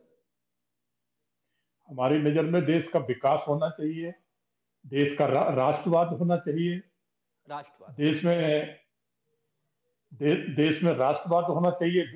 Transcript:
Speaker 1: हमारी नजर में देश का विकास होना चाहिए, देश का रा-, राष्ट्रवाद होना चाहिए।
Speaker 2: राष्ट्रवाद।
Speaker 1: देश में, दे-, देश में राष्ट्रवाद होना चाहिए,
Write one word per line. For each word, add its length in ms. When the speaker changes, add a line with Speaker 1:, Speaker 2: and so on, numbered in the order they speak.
Speaker 1:
हमारी 300
नजर 240
में 220
देश 240
का 100
विकास 500
होना 220
चाहिए, 440
देश 320
का 80
रा-, 280
राष्ट्रवाद 540
होना 280
चाहिए। 460
Speaker 2:
राष्ट्रवाद। 460
Speaker 1:
देश 300
में, 420
दे-, 420
देश 260
में 100
राष्ट्रवाद 520
होना 260
चाहिए, 320